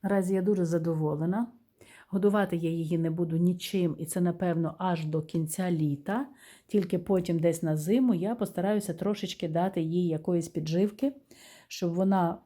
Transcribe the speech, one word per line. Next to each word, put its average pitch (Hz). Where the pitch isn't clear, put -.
Наразі 196
я 190
дуже 190
задоволена. 165
Годувати 196
я 165
її 165
не 165
буду 165
нічим, 175
і 160
це, 175
напевно, 170
аж 175
до 156
кінця 165
літа. 165
Тільки 185
потім 180
десь 165
на 156
зиму 226
я 190
постараюся 202
трошечки 185
дати 170
їй 175
якоїсь 165
підживки, 190
щоб 175
вона 185